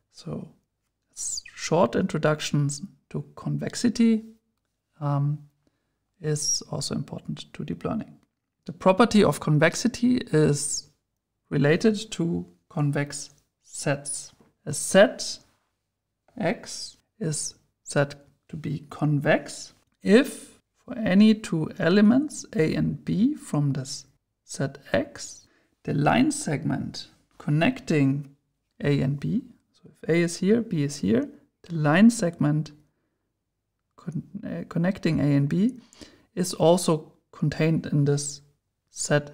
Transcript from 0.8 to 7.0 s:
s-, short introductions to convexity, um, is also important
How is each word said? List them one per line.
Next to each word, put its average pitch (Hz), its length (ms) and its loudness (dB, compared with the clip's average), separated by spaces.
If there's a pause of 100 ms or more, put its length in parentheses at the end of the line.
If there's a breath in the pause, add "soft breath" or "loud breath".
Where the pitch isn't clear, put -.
s-, - 300 -10 (100)
short 185 420 0
introductions 151 840 -2 (300)
to 147 120 -8 (120)
convexity, 220 880 -2 (720)
um, 143 380 -2 (840)
is 151 520 -2
also 147 240 -6
important - 580 -10